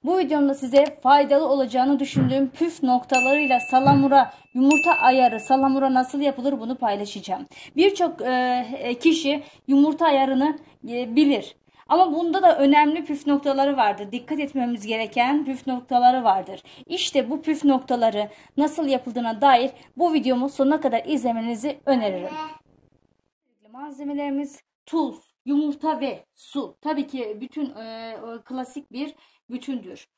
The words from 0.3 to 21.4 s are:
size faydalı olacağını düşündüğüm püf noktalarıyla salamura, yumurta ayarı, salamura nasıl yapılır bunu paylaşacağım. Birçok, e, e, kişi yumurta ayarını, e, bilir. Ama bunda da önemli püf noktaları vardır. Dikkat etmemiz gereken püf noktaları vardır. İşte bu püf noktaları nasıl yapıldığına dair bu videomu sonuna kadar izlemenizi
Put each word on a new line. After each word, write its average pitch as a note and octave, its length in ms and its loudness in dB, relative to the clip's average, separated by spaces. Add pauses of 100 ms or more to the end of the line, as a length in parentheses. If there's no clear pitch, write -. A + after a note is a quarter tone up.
size C#4 300 4 (180)
faydalı C#4+ 460 4
olacağını C4 500 0
düşündüğüm C4+ 520 0
püf E4 320 -4
noktalarıyla B3+ 800 0
salamura, C4+ 720 4 (220)
yumurta D4 380 4
ayarı, B3 480 4
salamura C4+ 540 0
nasıl B3+ 260 -2
yapılır C#4 400 -2
bunu A#3+ 160 -8
paylaşacağım. G3+ 720 -6 (300)
Birçok, F4+ 440 2
e, B3 460 -2 (120)
e, A#3+ 160 -6
kişi D4 480 0 (260)
yumurta D4 380 2
ayarını, C4+ 520 0 (300)
e, A#3+ 280 -4
bilir. C#4+ 400 2 (320)
Ama E4 260 4
bunda E4+ 280 -2
da F4 160 6
önemli D4 460 4
püf C#4+ 220 -8
noktaları C#4 500 0
vardır. G3+ 360 -2
Dikkat C4+ 280 -8
etmemiz A#3+ 460 -6
gereken A#3 580 -2
püf B3+ 220 -8
noktaları B3 580 2
vardır. F#3+ 380 -2 (240)
İşte C#4 440 -2
bu D#4 120 -6
püf D4+ 220 -4
noktaları A3 680 0 (260)
nasıl D4+ 300 -2
yapıldığına A#3+ 540 -4
dair C4 300 4 (260)
bu E4 160 0
videomu B3+ 360 0
sonuna C#4+ 320 0
kadar A#3 240 -2
izlemenizi A#3 840 -4